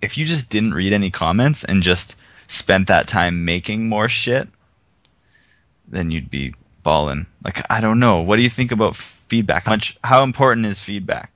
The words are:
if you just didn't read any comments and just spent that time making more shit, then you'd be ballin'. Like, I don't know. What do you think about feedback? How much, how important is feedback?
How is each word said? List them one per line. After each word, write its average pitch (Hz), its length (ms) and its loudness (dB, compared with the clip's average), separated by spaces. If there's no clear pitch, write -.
if - 160 -6
you 156 80 -2
just 156 240 -2
didn't 107 240 0
read 92 180 0
any 101 180 0
comments 104 540 0
and 95 180 2
just 87 320 0
spent 95 420 0
that 87 200 4
time 87 380 0
making 107 420 -4
more 107 220 0
shit, 123 380 -2
then 85 220 -4
you'd 80 200 -6
be 67 240 -6
ballin'. 76 440 0
Like, - 280 -8
I 110 100 0
don't 110 180 2
know. 113 220 6
What 95 160 2
do 117 60 4
you 123 80 4
think 123 200 -2
about 107 260 0
feedback? 104 360 0
How 110 80 0
much, - 320 -2
how 131 180 6
important 127 440 2
is 98 120 -4
feedback? - 580 -8